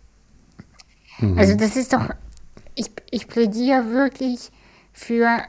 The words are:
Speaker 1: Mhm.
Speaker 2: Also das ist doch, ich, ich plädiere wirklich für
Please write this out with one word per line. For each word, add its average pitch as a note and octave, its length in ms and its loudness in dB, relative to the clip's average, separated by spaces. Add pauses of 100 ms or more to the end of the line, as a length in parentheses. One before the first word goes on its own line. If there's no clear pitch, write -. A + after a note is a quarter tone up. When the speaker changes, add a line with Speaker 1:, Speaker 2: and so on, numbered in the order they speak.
(1200)
Speaker 1:
Mhm. - 140 2
Speaker 2:
Also G3 220 6
das G#3+ 180 0
ist C4 180 -2
doch, - 160 0 (680)
ich, - 160 -10 (200)
ich - 160 -6
plädiere A#3 640 0
wirklich B3+ 600 -2 (420)
für A#3 560 0